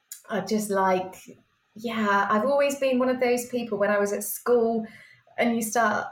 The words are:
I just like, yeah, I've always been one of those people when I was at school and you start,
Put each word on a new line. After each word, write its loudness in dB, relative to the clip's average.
I -4
just -2
like, 0
yeah, 0
I've 2
always 2
been 2
one 2
of 0
those 0
people -6
when 2
I 2
was 2
at -4
school 0
and 2
you -2
start, 0